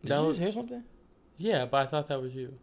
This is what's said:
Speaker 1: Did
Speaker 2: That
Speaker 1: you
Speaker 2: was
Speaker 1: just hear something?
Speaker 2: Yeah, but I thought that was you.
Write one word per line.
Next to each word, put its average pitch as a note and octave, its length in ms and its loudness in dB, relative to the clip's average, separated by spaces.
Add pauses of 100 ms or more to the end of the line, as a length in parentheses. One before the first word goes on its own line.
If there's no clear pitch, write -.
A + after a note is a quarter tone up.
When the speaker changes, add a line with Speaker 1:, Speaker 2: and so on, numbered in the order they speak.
Speaker 1:
Did C3+ 80 -6
Speaker 2:
That C#3+ 100 4
Speaker 1:
you D#3 80 4
Speaker 2:
was D#3 100 2
Speaker 1:
just E3+ 40 -2
hear G3 100 2
something? A#3+ 320 -8 (540)
Speaker 2:
Yeah, E3 280 2
but C3+ 220 4
I - 20 -10
thought D3+ 180 -2
that C3+ 140 -2
was B2+ 120 -6
you. C3 300 -10